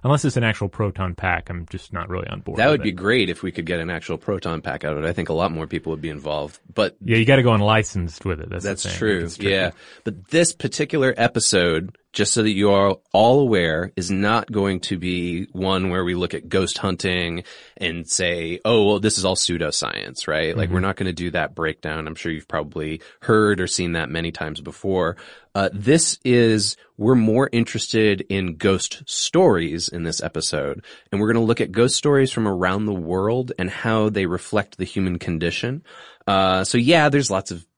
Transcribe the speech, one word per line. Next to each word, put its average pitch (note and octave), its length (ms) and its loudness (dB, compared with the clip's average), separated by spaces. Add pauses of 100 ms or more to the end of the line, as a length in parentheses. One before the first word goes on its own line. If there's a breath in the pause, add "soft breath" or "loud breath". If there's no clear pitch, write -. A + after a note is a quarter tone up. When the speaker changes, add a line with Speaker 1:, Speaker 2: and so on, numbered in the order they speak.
Speaker 1:
unless C#3+ 220 2
it's C#3 120 0
an A#2+ 80 2
actual G#2 240 0
proton F#2+ 460 -4
pack, F2 340 -2
I'm F2 220 -10
just - 220 -14
not F2 160 -8
really F#2 180 -6
on - 140 -10
board - 180 -8
Speaker 2:
That A2+ 80 4
Speaker 1:
with D3 140 4
Speaker 2:
would - 20 -8
be G#2+ 80 0
Speaker 1:
it. F2 60 -8
Speaker 2:
great G2+ 340 2
if E2+ 120 -8
we F#2 100 -4
could F2 120 -6
get E2+ 160 -2
an E2 100 -6
actual E2 280 -6
proton F2+ 420 -4
pack - 240 -8
out D2+ 120 -2
of D2+ 80 -4
it. D#2+ 40 0
I E2+ 40 -2
think E2+ 160 -4
a E2+ 60 -2
lot E2 180 0
more D#2+ 140 -6
people - 240 -6
would D2+ 120 -6
be D#2 80 -8
involved. D2+ 480 -8 (140)
But G2+ 280 -2
Speaker 1:
Yeah, A2+ 160 0
you A2+ 80 4
gotta C3+ 180 6
go A#2+ 120 4
unlicensed G#2 720 0
with D#2+ 160 -4
it. E2 100 -10
That's F2+ 140 -8
the G2+ 40 -2
Speaker 2:
That's F#2+ 140 -6
Speaker 1:
thing. F2+ 140 -6
Speaker 2:
true. F#2 280 0
Speaker 1:
It's E2+ 120 -8
tricky. G2 160 -2
Speaker 2:
Yeah. F#2 180 0 (340 loud breath)
But F#2+ 240 -8
this E3+ 240 2
particular C#3+ 640 -2
episode, F#2 800 2 (160)
just G#2 200 0
so A#2 100 2
that G#2+ 100 2
you G2+ 180 4
are G2 260 6 (160)
all A#2 280 6
aware, F2+ 540 2
is F2+ 160 -6
not G#2 400 0
going G2 300 0
to - 160 -4
be F2 560 -4
one F#2+ 380 0
where F#2 120 -2
we F2+ 120 -2
look F2 180 -4
at - 160 -10
ghost F#2 300 0
hunting F2+ 680 -2 (320 loud breath)
and E2+ 320 -6
say, F2 560 -2
"Oh, A2 220 4
well, G2+ 140 4
this G#2+ 180 0
is F#2+ 80 -2
all F#2 100 2
pseudoscience," D2 920 -4
right? D#2 300 -2
Like, D#2+ 100 0
Speaker 1:
Mm-hmm. F2+ 80 -2
Speaker 2:
we're F2+ 60 2
not F#2 160 -2
gonna F#2+ 160 -4
do F2 200 -4
that D#2 220 -4
breakdown. D#2 540 -6
I'm D#2 60 -10
sure E2 180 -6
you've D#2 160 -10
probably D#2 540 -6 (180 loud breath)
heard G#2+ 400 4
or F2+ 60 0
seen F2 260 -2
that D#2+ 160 -4
many E2 240 -4
times D2+ 300 -10
before. F2+ 560 -2 (360 loud breath)
Uh, G2 200 0
this A#2+ 500 2
is, A#2 540 4 (180 soft breath)
we're A2 180 4
more A#2 380 4
interested A2 800 0
in F#2 260 -2
ghost F#2+ 480 0
stories E2+ 840 2
in E2+ 160 -6
this D#2+ 180 -4
episode, D2 600 -4 (300 loud breath)
and G2 80 -2
we're G#2+ 100 2
gonna A#2 140 2
look A2+ 160 2
at G#2 100 0
ghost A2+ 260 2
stories C#3 360 2
from A2 160 0
around F#2+ 380 0
the G#2 80 -2
world G2 640 -2
and F#2 100 -2
how A2 400 0
they G2+ 160 0
reflect F2+ 540 -4
the F#2 60 -4
human F2+ 340 -2
condition. F2 640 -4 (440 loud breath)
Uh, F#2+ 380 2
so B2 140 0
yeah, D3+ 320 4
there's C#3 200 0
lots F#2+ 200 -4
of F2 160 -12 (120)